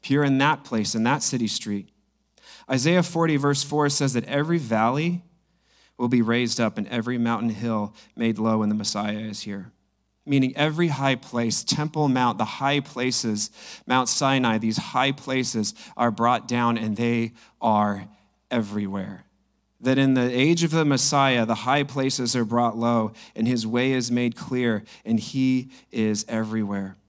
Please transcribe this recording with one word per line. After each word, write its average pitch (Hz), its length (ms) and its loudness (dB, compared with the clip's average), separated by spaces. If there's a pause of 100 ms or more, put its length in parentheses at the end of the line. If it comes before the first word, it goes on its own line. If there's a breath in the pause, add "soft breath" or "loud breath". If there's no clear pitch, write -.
Pure 139 220 2
in 135 160 2
that 143 240 2
place, 107 320 -2
in 113 80 0
that 139 180 2
city 120 260 -2
street. 101 420 -6 (800 loud breath)
Isaiah 160 320 4
forty 165 320 0
verse 143 260 2
four 147 280 0
says 139 240 0
that 117 120 0
every 151 320 0
valley 135 640 0 (760 soft breath)
will 120 100 0
be 120 140 4
raised 117 380 0
up 110 180 0
and 104 100 -6
every 120 300 -4
mountain 117 320 0
hill 107 440 -4 (220 loud breath)
made 113 240 -2
low 110 200 2
when 107 100 0
the 107 60 0
Messiah 104 440 -4
is 107 220 -10
here. 98 300 -10 (540)
Meaning 135 300 2
every 156 320 2
high 135 280 0
place, 117 480 -2
Temple 151 440 0
Mount, 123 300 4
the 117 80 0
high 139 340 0
places, 120 720 -4 (340 loud breath)
Mount 127 220 2
Sinai, 131 500 2
these 110 200 0
high 135 340 0
places 127 640 -4 (220 loud breath)
are 120 140 2
brought 117 360 2
down 120 300 2
and 107 180 -2
they 117 380 0 (280 loud breath)
are 104 460 2 (420 soft breath)
everywhere, 101 760 -4 (580)
that 131 140 4
in 135 160 4
the 127 200 2
age 160 300 4
of 160 80 0
the 160 140 2
Messiah, 135 600 2
the 113 100 0
high 139 280 0
places 131 540 -2
are 120 80 2
brought 113 320 0
low, 117 340 2 (240 loud breath)
and 113 120 0
his 120 200 0
way 123 240 0
is 123 180 0
made 120 260 0
clear, 120 480 -2 (200 loud breath)
and 113 160 0
he 131 500 0 (220 loud breath)
is 107 380 0
everywhere. 107 680 -4 (140)